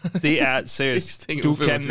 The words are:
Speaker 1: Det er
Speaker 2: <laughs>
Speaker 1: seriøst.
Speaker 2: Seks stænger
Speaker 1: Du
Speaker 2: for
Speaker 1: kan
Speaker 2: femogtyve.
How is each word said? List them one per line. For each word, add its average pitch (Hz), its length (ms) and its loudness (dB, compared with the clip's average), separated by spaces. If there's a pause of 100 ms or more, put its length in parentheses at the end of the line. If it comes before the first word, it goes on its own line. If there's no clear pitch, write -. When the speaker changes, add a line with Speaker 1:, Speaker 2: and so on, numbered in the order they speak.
(220)
Speaker 1:
Det 151 200 4
er 131 220 2
Speaker 2:
<laughs> - 20 -12
Speaker 1:
seriøst. 135 400 0
Speaker 2:
Seks - 80 -6
stænger 147 280 -6
Speaker 1:
Du 147 120 4
Speaker 2:
for 147 100 -2
Speaker 1:
kan 143 60 4
Speaker 2:
femogtyve. 143 200 -2